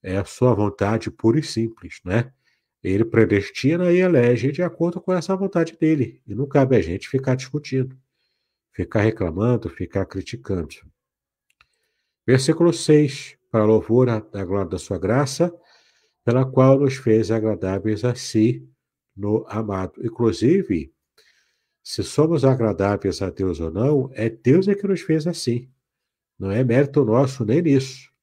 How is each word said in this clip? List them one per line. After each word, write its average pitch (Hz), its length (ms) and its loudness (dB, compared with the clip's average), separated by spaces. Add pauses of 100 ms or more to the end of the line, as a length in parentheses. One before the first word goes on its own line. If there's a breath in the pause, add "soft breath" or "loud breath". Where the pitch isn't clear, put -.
É 90 140 -4
a 101 80 -2
sua 127 280 2
vontade 104 560 -2
pura 117 300 0
e 147 40 -4
simples, 113 600 -8
né? 117 300 -2 (500)
Ele 101 220 0
predestina 113 840 0
e 175 100 4
elege 127 520 2
de 143 100 -6
acordo 170 380 -4
com 185 140 -4
essa 180 240 -2
vontade 175 400 -2
dele. 156 500 0
E 101 80 -10
não 131 100 -4
cabe 135 300 2
a 101 60 4
gente 82 260 -6
ficar 131 280 -2
discutindo, 131 640 -6 (760)
ficar 101 300 -2
reclamando, 104 680 -2
ficar 95 360 -6
criticando. - 680 -8 (1500)
Versículo 160 460 4
seis. - 640 0 (120)
"Para 110 140 2
louvor 110 460 4
a-, 113 100 0
da 98 240 -10
glória 92 260 -4
da 92 80 -6
sua 92 200 -8
graça, 135 560 -2 (720 soft breath)
pela 127 200 2
qual 131 320 6
nos 139 200 0
fez 110 340 0
agradáveis 104 720 -2
a 123 120 -2
si 117 520 -2 (480)
no 104 320 -2
amado." 101 580 -6
Inclusive, 117 880 0 (880)
se - 200 -8
somos 151 420 0
agradáveis 101 800 0
a 90 80 -4
Deus 90 280 -4
ou 80 120 -4
não, 131 420 0
é 113 160 -2
Deus 180 380 2
é 202 80 2
que 202 120 -6
nos 190 140 -2
fez 156 240 -2
assim. 127 420 -4 (720)
Não 95 140 -6
é 127 120 0
mérito 135 400 2
nosso 123 400 0
nem 117 160 2
nisso. 139 520 -2 (120)